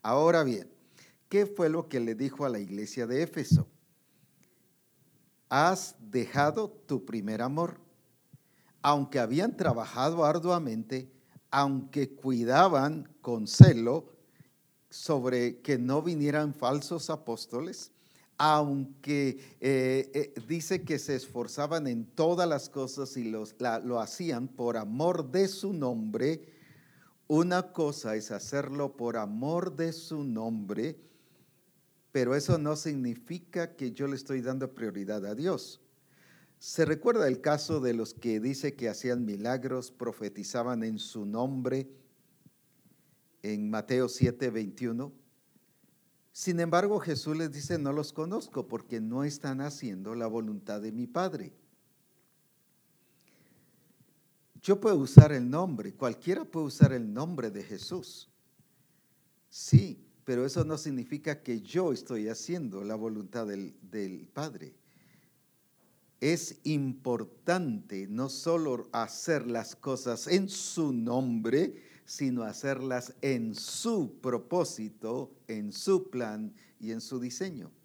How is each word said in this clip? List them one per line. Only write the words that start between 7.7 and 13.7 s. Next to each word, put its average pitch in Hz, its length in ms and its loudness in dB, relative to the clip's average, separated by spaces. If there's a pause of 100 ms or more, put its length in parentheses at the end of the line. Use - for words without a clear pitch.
Aunque 143 380 2
habían 139 360 0
trabajado 143 680 0
arduamente, 147 840 0 (380)
aunque 139 640 0
cuidaban 139 920 4 (140)
con 113 260 -2
celo 120 680 12 (760)